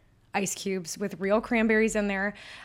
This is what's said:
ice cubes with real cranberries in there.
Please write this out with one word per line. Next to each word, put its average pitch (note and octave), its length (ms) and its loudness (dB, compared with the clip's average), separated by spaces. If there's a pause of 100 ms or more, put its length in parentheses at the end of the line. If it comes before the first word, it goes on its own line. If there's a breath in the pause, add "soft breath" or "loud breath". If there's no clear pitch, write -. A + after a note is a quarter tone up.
(340 soft breath)
ice G3 200 -2
cubes F#3+ 440 -4
with G3 200 -6
real G3 220 2
cranberries A3 560 4
in G#3 120 2
there. G3 260 -2 (300 loud breath)